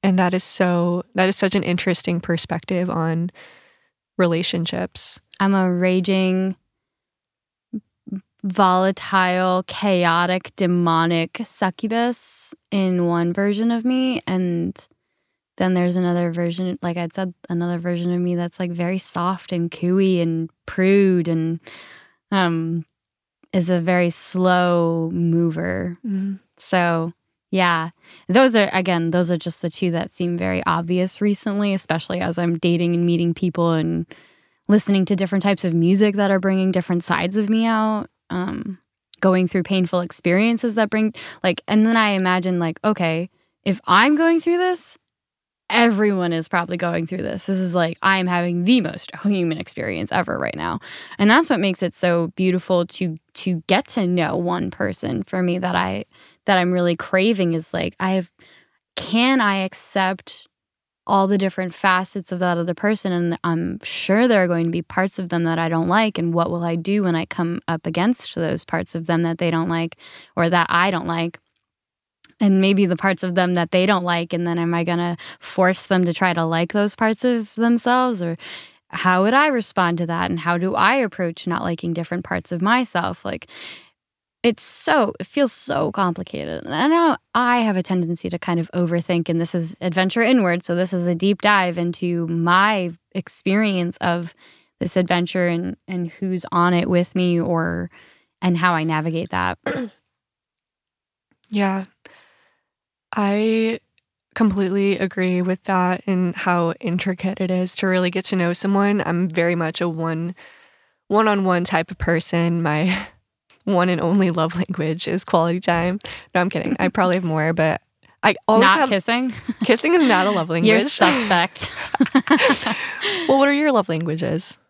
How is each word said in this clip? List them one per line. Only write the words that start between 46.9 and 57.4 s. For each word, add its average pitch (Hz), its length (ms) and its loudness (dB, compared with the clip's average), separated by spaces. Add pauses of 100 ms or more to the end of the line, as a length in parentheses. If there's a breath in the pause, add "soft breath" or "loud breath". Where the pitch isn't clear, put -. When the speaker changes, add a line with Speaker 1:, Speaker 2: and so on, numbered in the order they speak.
Speaker 2:
through 185 160 -6
this. - 240 -6
This 190 100 0
is 185 160 -2
like, 170 300 0
I 190 160 4
am 180 80 0
having 175 380 0
the 240 160 4
most - 300 -6 (120)
human 175 340 0
experience 95 540 -6
ever - 260 0
right 65 180 -4
now. 82 240 -6 (380 loud breath)
And 202 120 4
that's 311 200 4
what 233 100 2
makes 190 220 0
it 175 140 -4
so 170 400 0
beautiful 180 520 0
to, 165 300 -6 (180)
to 175 300 -4
get 233 240 2
to 202 160 -2
know 170 320 0
one 175 320 -2
person - 540 -6
for 185 180 -4
me 180 160 0
that 180 180 -2
I, 190 300 -2 (400 soft breath)
that 190 140 4
I'm 180 120 2
really 175 240 2
craving 190 580 2